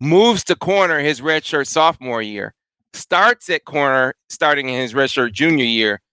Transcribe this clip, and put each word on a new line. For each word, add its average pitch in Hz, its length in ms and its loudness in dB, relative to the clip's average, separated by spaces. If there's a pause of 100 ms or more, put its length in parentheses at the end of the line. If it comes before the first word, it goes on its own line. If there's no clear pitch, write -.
moves 185 440 4
to 175 100 0
corner 180 440 0
his 143 220 -2
redshirt 151 460 -2
sophomore 131 560 0
year, 104 300 -8 (400)
starts 202 560 0
at 160 160 -2
corner 135 500 0 (140)
starting 143 400 0
in 127 100 -4
his 120 140 -4
redshirt 131 400 0
junior 147 320 2
year, 110 360 0 (120)